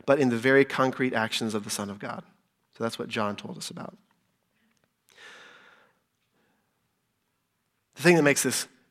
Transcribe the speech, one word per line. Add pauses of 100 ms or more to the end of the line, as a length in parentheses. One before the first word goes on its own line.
but
in
the
very
concrete
actions
of
the
Son
of
God." (520)
So
that's
what
John
told
us
about. (4000)
The
thing
that
makes
this (220)